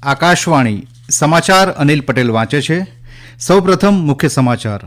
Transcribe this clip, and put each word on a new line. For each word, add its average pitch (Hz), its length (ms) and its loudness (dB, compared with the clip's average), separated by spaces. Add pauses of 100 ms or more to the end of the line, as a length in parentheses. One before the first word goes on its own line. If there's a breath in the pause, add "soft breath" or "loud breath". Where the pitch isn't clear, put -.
આકાશવાણી 139 840 0 (240)
સમાચાર 175 600 2
અનિલ 147 300 0
પટેલ 123 300 -2
વાંચે 113 320 -2
છે. 170 240 -4 (540 loud breath)
સૌપ્રથમ 190 540 2
મુખ્ય 151 340 0
સમાચાર. 120 580 -2